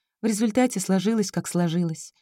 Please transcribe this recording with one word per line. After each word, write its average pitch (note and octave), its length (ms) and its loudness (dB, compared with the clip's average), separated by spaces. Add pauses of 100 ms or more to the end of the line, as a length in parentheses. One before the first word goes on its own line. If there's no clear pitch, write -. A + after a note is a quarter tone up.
(200)
В G#3+ 60 -4
результате A3 540 0
сложилось, F#3+ 500 2
как - 180 -4
сложилось. E3+ 720 -2